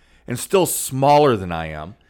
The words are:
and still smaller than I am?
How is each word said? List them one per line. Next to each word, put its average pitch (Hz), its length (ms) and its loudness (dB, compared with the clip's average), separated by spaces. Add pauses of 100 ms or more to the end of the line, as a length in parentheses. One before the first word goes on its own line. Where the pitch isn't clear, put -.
(280)
and 120 120 -6
still 185 280 0
smaller 139 680 2
than 92 160 -8
I 82 160 -6
am? 78 280 -12 (140)